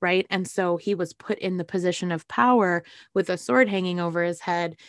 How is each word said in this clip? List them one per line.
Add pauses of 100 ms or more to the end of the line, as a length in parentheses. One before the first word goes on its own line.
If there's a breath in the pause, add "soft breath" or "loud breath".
right?
And
so
he
was
put
in
the
position
of
power (320 loud breath)
with
a
sword
hanging
over
his
head (120)